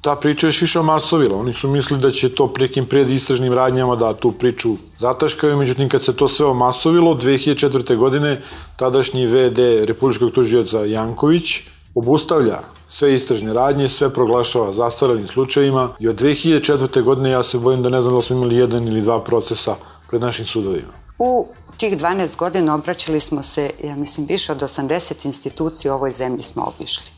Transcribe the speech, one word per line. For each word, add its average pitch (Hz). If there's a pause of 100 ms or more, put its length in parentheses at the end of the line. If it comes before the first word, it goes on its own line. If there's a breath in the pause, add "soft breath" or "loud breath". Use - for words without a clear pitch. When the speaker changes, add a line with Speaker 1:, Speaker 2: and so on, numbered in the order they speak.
Speaker 1:
ta 147
priča 147
još 151
više 170
omasovila. 156
Oni 117
su -
mislili 139
da 135
će 127
to 127
nekim 131
predistražnim 131
radnjama 127
da 113
tu 113
priču 117 (240)
zataškaju, 143
međutim, 131
kad 131
se 127
to 143
sve 147
omasovilo, 143
dve 127
hiljade 143
četvrte 127
godine 135 (360 loud breath)
tadašnji 131
V 123
D 117
republičkog 117
tužioca 110
Janković 113 (360 loud breath)
obustavlja 135 (280)
sve 143
istražne 110
radnje, 135
sve 135
proglašava 117
zastarelim 117
slučajevima 131 (100)
i 110
od 110
dve 135
hiljade 156
četvrte 135
godine, 131
ja 127
se 123
bojim 127
da 123
ne 127
znam 123
da 123
li 117
smo 127
imali 123
jedan 120
ili 110
dva 113
procesa 110 (340 loud breath)
pred 117
našim 117
sudovima. 95 (260)
Speaker 2:
U 247 (300)
tih 202
dvanaest 170
godina 170
obraćali 156
smo 143
se, 147 (140)
ja 147
mislim, 143
više 180
od 139
osamdeset 143
institucija 143
u -
ovoj 135
zemlji 127
smo -
obišli. - (120)